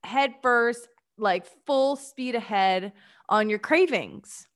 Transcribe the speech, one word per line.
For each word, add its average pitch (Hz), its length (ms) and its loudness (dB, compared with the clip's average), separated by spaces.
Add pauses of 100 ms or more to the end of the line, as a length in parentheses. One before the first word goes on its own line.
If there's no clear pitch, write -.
headfirst, 240 840 0 (320)
like, 185 260 0 (220)
full 269 300 2
speed 254 360 -8
ahead 196 600 0 (360)
on 214 180 2
your 214 120 -2
cravings. 262 960 0